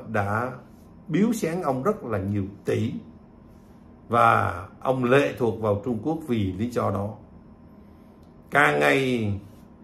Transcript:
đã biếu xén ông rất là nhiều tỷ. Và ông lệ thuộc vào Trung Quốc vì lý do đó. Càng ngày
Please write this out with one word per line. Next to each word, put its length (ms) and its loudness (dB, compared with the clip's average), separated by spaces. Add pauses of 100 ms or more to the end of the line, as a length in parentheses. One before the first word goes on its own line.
(120)
đã 400 -2 (560)
biếu 240 2
xén 300 -4
ông 200 -2
rất 220 -2
là 140 -4
nhiều 260 -2 (200)
tỷ. 280 -2 (1160)
Và 540 4 (180)
ông 240 0
lệ 340 4
thuộc 220 0
vào 240 0
Trung 180 -2
Quốc 160 -2 (100)
vì 240 0
lý 180 -4
do 200 0
đó. 240 -4 (1400)
Càng 300 4
ngày 520 2 (520)